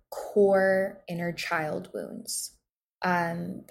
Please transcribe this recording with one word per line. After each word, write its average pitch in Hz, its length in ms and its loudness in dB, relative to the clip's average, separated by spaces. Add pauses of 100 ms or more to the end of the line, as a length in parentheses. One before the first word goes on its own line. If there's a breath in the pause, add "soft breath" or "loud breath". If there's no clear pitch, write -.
(100)
core 190 1000 4
inner 175 240 -4
child 165 640 -4
wounds. - 600 -8 (460)
Um, 175 720 -2